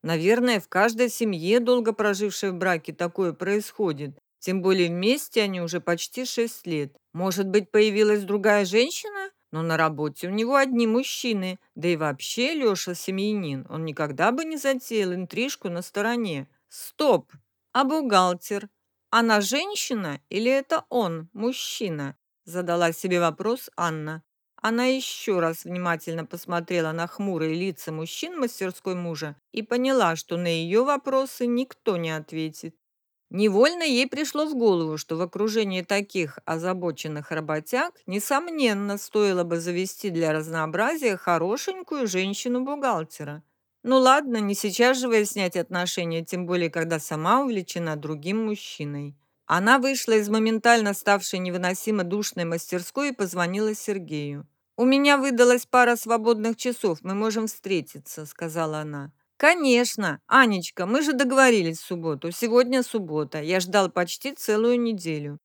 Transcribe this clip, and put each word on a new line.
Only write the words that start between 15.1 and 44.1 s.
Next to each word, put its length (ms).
интрижку 560
на 120
стороне. 680
Стоп! 680
А 100
бухгалтер? 840
Она 320
женщина 880
или 220
это 380
он, 440
мужчина? 840
Задала 460
себе 280
вопрос 560
Анна. 460
Она 240
еще 540
раз 260
внимательно 600
посмотрела 680
на 160
хмурые 480
лица 360
мужчин 440
в 40
мастерской 540
мужа 420
и 120
поняла, 520
что 220
на 100
ее 360
вопросы 640
никто 500
не 140
ответит. 640
Невольно 540
ей 240
пришло 380
в 100
голову, 420
что 180
в 60
окружении 600
таких 600
озабоченных 840
работяг, 640
несомненно, 880
стоило 460
бы 160
завести 500
для 240
разнообразия 840
хорошенькую 920
женщину-бухгалтера. 1400
Ну 140
ладно, 400